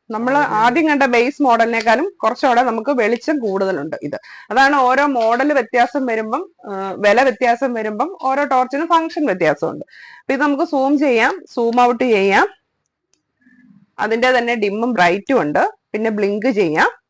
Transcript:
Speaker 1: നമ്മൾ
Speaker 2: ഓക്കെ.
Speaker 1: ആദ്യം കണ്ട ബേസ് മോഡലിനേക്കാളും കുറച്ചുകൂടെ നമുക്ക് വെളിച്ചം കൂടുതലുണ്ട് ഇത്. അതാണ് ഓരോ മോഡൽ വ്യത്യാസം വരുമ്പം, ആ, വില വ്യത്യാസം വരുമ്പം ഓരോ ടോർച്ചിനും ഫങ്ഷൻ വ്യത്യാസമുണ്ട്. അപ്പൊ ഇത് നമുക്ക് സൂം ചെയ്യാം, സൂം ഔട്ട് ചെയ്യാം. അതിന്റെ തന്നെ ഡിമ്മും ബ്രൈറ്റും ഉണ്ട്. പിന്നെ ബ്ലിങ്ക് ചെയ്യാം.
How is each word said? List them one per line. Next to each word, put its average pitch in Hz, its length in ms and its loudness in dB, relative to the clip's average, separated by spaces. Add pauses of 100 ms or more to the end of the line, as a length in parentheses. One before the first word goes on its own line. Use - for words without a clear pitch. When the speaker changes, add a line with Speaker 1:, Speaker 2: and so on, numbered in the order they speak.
(100)
Speaker 1:
നമ്മൾ 240 280 -2
Speaker 2:
ഓക്കെ. 294 120 0
Speaker 1:
ആദ്യം 247 380 2
കണ്ട 285 140 2
ബേസ് 247 400 0
മോഡലിനേക്കാളും 233 720 2 (100)
കുറച്ചുകൂടെ 247 400 2
നമുക്ക് 226 280 -2
വെളിച്ചം 247 480 0
കൂടുതലുണ്ട് 190 640 -4
ഇത്. 147 120 -8 (360)
അതാണ് 269 260 2
ഓരോ 262 300 2
മോഡൽ 247 460 0
വ്യത്യാസം 247 540 0
വരുമ്പം, 226 440 -4 (220)
ആ, 190 260 -6
വില 208 240 4
വ്യത്യാസം 247 520 0
വരുമ്പം 220 480 -6
ഓരോ 269 220 -2
ടോർച്ചിനും 269 420 -2
ഫങ്ഷൻ 330 400 0
വ്യത്യാസമുണ്ട്. 165 580 -2 (360)
അപ്പൊ - 120 -4
ഇത് 262 80 -2
നമുക്ക് 285 220 0
സൂം 277 360 0
ചെയ്യാം, 269 440 0 (120)
സൂം 233 260 0
ഔട്ട് 247 240 2
ചെയ്യാം. 214 440 2 (1500)
അതിന്റെ 240 400 0
തന്നെ 240 160 -2
ഡിമ്മും 220 380 -2
ബ്രൈറ്റും 202 480 2
ഉണ്ട്. 170 320 0 (200)
പിന്നെ 220 180 -2
ബ്ലിങ്ക് 208 360 -2
ചെയ്യാം. 196 440 2 (200)